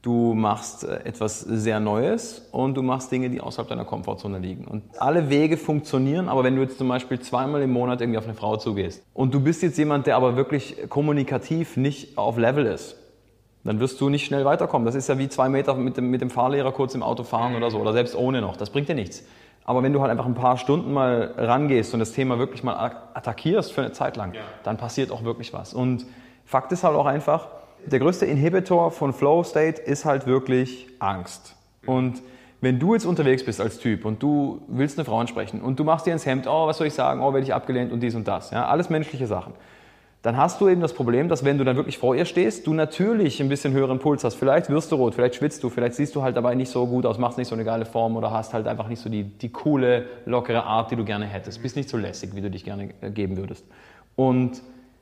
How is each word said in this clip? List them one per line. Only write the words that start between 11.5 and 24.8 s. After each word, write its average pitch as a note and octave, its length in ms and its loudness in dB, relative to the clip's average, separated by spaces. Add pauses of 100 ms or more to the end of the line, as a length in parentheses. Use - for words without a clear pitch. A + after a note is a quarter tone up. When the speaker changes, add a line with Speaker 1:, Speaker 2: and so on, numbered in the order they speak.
Speaker 1:
nicht C#3 400 -2
auf A2+ 200 0
Level B2+ 280 4
ist, - 300 -6 (680)
dann G#2+ 180 -2
wirst C3 180 -2
du C#3 100 2
nicht C#3+ 160 0
schnell C#3 200 0
weiterkommen. D#3 400 2
Das A#2+ 100 0
ist C3+ 140 -4
ja C3+ 80 2
wie C3+ 120 -2
zwei C3 200 2
Meter C#3 260 2
mit B2+ 220 -2
dem, B2 120 0
mit B2+ 120 0
dem B2+ 80 -2
Fahrlehrer C3 420 0
kurz C3 240 -2
im B2 80 -4
Auto A#2+ 200 -2
fahren A#2+ 320 -2
oder A#2 140 0
so, G#2+ 100 -2
oder G#2+ 120 0
selbst A#2+ 240 2
ohne B2+ 240 0
noch. F#2+ 160 -4
Das G#2 140 -8
bringt C#3+ 180 -2
dir E3+ 80 -2
nichts. G2+ 280 -8 (420)
Aber B2 180 2
wenn C3+ 80 2
du C#3 80 2
halt C3+ 100 2
einfach A#2+ 160 0
ein B2 100 0
paar B2+ 220 4
Stunden C#3+ 360 0
mal B2 440 2
rangehst A#2+ 560 2
und A#2 60 0
das A2 140 -2
Thema B2+ 260 0
wirklich B2 240 -4
mal B2 120 -2
a-, - 400 -6
attackierst D#3+ 580 -2
für C#3+ 80 -2
eine A#2 100 -2
Zeit - 240 -4
lang, G2 180 -6
Speaker 2:
Ja. A2 80 -12 (220)
Speaker 1:
dann A2 140 -2
passiert A#2+ 340 -4